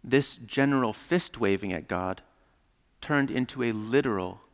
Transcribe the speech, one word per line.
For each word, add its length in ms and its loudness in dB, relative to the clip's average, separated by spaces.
this 400 0
general 480 2
fist-waving 800 0
at 160 -6
God 360 -4
turned 300 0
into 320 -4
a 100 0
literal 680 0